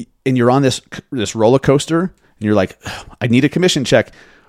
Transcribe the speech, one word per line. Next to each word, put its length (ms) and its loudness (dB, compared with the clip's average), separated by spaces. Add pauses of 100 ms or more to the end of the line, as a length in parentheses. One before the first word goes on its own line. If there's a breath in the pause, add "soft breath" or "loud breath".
(260)
and 100 0
you're 140 2
on 120 2
this, 180 0 (320)
this 240 -6
roller 240 2
coaster 400 0
and 400 -10
you're 160 0
like, 200 -2 (440 loud breath)
"I 80 -2
need 160 2
a 40 2
commission 360 -2
check," 280 0 (360 soft breath)